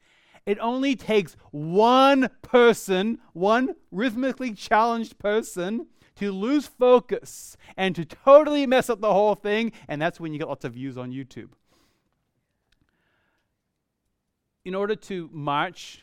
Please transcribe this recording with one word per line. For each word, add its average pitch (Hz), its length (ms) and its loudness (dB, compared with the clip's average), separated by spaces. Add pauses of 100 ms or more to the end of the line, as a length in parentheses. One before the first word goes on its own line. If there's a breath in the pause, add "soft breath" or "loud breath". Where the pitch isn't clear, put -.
(440 soft breath)
It 208 160 -2
only 254 360 -2
takes 208 400 -2 (160 soft breath)
one 247 760 4 (140)
person, 226 800 2 (120 soft breath)
one 226 440 0 (160)
rhythmically 247 600 -4
challenged 226 680 -2
person, 208 640 -4 (300 soft breath)
to 202 160 -6
lose 240 340 -2
focus - 880 0 (200 loud breath)
and 185 180 -2
to 160 100 -6
totally 285 640 4
mess 247 240 0
up 214 100 -4
the 214 120 0
whole 208 240 2
thing, 214 340 -4 (160 loud breath)
and 147 160 -6
that's 170 160 -4
when 165 140 -10
you 147 80 -10
get 156 80 -8
lots 139 160 -10
of 127 80 -8
views 123 260 -12
on 127 140 -12
YouTube. 127 380 -16 (3250)
In 185 100 -10
order 202 220 -4
to 180 360 -12
march 151 720 -6